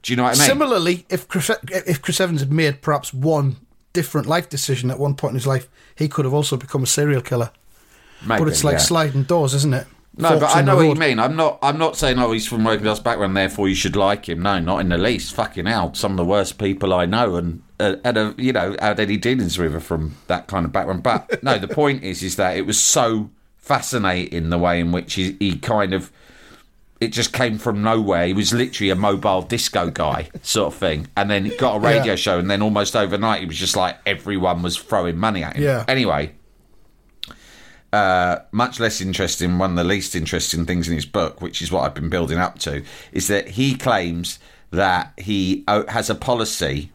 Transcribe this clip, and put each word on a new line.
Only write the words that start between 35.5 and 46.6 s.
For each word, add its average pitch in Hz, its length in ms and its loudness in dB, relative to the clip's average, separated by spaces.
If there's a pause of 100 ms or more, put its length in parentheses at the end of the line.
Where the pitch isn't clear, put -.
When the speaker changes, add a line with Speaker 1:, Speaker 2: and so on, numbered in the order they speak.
Speaker 1:
him. 143 80 0
Speaker 2:
Yeah. 127 240 0
Speaker 1:
Anyway, 95 460 0 (1600)
uh, 92 460 2 (140)
much 120 280 -2
less 110 220 -2
interesting, 90 560 -2
one 95 140 2
of 87 60 -2
the 85 60 2
least 92 320 -2
interesting 82 500 -2
things 87 220 -2
in 85 80 -2
his 73 100 -4
book, 85 360 -4
which 87 200 -8
is 82 100 -6
what 87 100 0
I've 71 140 -2
been 76 140 -4
building 82 280 -2
up 90 220 -2
to, 71 240 -6 (280)
is 76 180 -4
that 101 200 0
he 127 260 0
claims 87 600 -2 (340)
that 90 460 0
he, 95 500 -2
uh, 104 200 2
has 113 220 -4
a 110 60 0
policy 87 800 -2